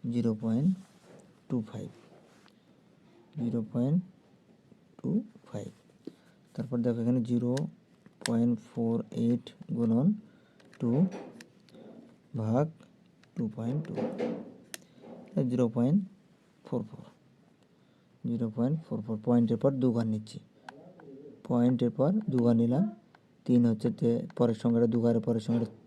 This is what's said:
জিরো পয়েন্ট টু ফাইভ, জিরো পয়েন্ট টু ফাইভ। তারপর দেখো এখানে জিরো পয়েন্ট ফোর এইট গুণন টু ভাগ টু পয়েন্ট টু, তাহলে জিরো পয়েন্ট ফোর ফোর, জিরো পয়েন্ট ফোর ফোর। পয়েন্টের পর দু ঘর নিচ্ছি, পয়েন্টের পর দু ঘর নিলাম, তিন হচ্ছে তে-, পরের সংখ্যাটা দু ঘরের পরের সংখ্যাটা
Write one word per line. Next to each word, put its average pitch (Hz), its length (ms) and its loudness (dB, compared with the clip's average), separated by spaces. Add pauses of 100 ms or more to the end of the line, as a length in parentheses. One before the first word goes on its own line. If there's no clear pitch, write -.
জিরো 117 280 0 (100)
পয়েন্ট 120 280 2 (760)
টু 131 80 -2 (140)
ফাইভ, - 200 -12 (1500)
জিরো 117 200 -2 (120)
পয়েন্ট 135 260 2 (1000)
টু - 100 -4 (380)
ফাইভ। - 220 -10 (840)
তারপর 120 300 -6
দেখো 117 200 0
এখানে 123 160 2 (100)
জিরো 120 220 0 (760)
পয়েন্ট 117 280 2 (140)
ফোর 117 280 -2 (280)
এইট 120 200 2 (340)
গুণন 117 280 2 (760)
টু 120 100 0 (1500)
ভাগ 120 240 2 (680)
টু - 80 -4 (140)
পয়েন্ট 120 300 -4
টু, - 80 -10 (1400)
তাহলে 151 200 -2
জিরো 123 160 2 (100)
পয়েন্ট 135 220 2 (680)
ফোর 123 140 -4 (100)
ফোর, - 140 -18 (1200)
জিরো 117 180 -2 (100)
পয়েন্ট 131 200 0 (100)
ফোর 110 180 -6
ফোর। 113 120 -4 (100)
পয়েন্টের 117 360 4
পর 139 80 4 (120)
দু 131 140 4
ঘর 113 180 0
নিচ্ছি, 107 240 -10 (1080)
পয়েন্টের 120 500 2
পর 139 120 4 (220)
দু 127 120 2
ঘর 117 180 6
নিলাম, 131 220 2 (640)
তিন 123 140 6 (100)
হচ্ছে 113 180 0 (100)
তে-, 117 240 2 (160)
পরের 117 240 2
সংখ্যাটা 117 320 4
দু 120 100 2
ঘরের 117 220 4
পরের 113 200 0
সংখ্যাটা 117 220 0 (180)